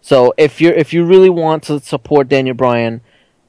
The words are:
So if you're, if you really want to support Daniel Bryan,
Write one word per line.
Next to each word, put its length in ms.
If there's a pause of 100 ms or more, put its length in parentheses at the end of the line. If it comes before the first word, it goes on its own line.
So 360
if 240
you're, 140
if 180
you 100
really 280
want 320
to 180
support 480
Daniel 260
Bryan, 460 (480)